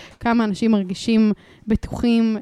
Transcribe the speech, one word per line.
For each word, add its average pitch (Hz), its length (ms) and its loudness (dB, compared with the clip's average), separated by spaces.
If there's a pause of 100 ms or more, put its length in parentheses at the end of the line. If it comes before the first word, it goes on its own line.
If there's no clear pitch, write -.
(200)
כמה 233 240 0
אנשים 220 280 0
מרגישים 214 600 0 (360)
בטוחים, 226 760 0